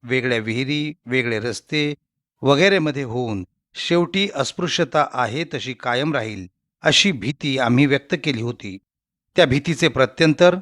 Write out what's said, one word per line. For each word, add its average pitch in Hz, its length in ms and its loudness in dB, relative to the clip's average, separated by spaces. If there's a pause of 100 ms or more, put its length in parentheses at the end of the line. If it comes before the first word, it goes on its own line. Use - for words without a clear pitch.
वेगळ्या 123 360 -2
विहिरी, 135 560 -4 (120)
वेगळे 120 320 -2
रस्ते 147 560 -4 (480)
वगैरेमध्ये 151 600 2
होऊन 117 420 -4 (300)
शेवटी 175 600 0
अस्पृश्यता 147 800 -2
आहे 123 320 -2
तशी 127 280 -8
कायम 127 420 -2
राहील, 110 320 -6 (360)
अशी 160 300 4
भीती 135 460 -4
आम्ही 123 280 4
व्यक्त 135 280 -2 (100)
केली 123 180 -2
होती. 113 360 -10 (580)
त्या 170 100 6
भीतीचे 147 420 0
प्रत्यंतर 156 720 4